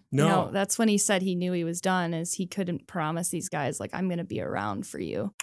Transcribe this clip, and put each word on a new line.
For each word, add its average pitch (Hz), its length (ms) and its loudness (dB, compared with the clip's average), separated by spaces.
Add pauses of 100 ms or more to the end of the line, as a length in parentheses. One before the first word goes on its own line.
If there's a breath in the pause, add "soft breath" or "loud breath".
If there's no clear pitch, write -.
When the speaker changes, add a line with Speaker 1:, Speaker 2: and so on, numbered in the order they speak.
(120)
Speaker 1:
You 131 60 2
Speaker 2:
No. 147 100 6
Speaker 1:
know, 185 240 4
that's 196 260 0
when 226 120 4
he 202 80 6
said 196 260 2
he 190 100 2
knew 180 200 0
he 175 100 0
was 170 180 -4
done, 180 320 2
is 165 220 -2
he 185 100 -2
couldn't 175 400 -4
promise 165 440 -2
these 180 200 -4
guys, 143 300 -2
like, 101 140 -6
"I'm 185 160 0
gonna 170 140 -2
be - 180 -4
around - 440 -4
for - 140 -8
you." 98 440 -4